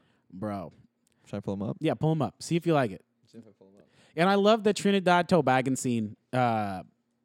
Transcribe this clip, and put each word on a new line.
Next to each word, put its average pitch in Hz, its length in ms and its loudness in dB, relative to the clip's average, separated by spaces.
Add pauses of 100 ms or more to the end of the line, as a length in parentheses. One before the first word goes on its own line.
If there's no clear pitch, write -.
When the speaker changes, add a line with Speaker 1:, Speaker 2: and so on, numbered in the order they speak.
(340)
Speaker 1:
Bro. 95 400 -8 (520)
Speaker 2:
Should - 120 -10
I - 20 -8
pull 101 140 -6
'em 98 80 -8
up? 120 180 -6
Speaker 1:
Yeah, 156 140 -2
pull 151 180 0
'em 160 100 -2
up. 113 220 -4
See 160 140 -4
if 165 100 -6
you 165 60 2
like 131 180 0
it. - 140 -16 (260)
Speaker 2:
See 117 60 -20
if 113 100 -20
I 104 100 -20
pull 95 100 -20
'em 98 120 -20
up. - 80 -20 (300)
Speaker 1:
And 165 120 2
I 202 60 4
love 208 300 4
the 208 80 2
Trinidad 180 560 2
Tobago 131 460 2
scene, 113 420 -4 (160)
uh, 110 500 -2 (420)